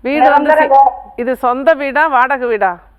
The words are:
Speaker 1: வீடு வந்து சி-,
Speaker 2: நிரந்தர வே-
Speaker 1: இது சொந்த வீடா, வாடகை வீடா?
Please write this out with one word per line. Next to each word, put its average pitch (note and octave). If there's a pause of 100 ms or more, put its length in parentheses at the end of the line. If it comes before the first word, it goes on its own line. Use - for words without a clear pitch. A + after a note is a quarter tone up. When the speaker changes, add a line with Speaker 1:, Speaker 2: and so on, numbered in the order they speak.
Speaker 1:
வீடு D4
வந்து D4
சி-, -
Speaker 2:
நிரந்தர C#4
வே- -
Speaker 1:
இது A#3+
சொந்த B3+
வீடா, C#4+
வாடகை C4
வீடா? F#3+ (220)